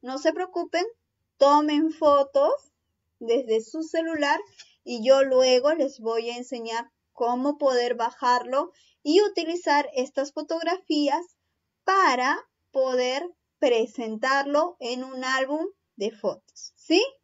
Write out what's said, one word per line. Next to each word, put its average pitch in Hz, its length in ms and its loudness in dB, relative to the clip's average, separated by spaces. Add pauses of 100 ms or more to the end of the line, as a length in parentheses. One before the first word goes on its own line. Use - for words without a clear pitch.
no 262 160 -8
se 320 160 0
preocupen, 359 540 -4 (500)
tomen 302 560 4
fotos 311 640 2 (640)
desde 226 420 0
su 311 220 -10
celular 320 580 -2 (440)
y 233 220 -6
yo 269 160 6
luego 254 520 4
les 269 260 -4
voy 226 300 -4
a 240 80 -10
enseñar 233 520 -8 (220)
cómo 254 460 -2
poder 247 360 0
bajarlo 247 800 -2 (300)
y 320 180 4
utilizar 330 720 0
estas 277 380 -4
fotografías 320 920 -2 (600)
para 320 540 2 (320)
poder 262 600 -2 (280)
presentarlo 262 1200 0
en 254 240 -8
un 262 200 -10
álbum 262 420 -2 (300)
de 208 140 -4
fotos, - 680 -10
¿sí? 349 280 2 (200)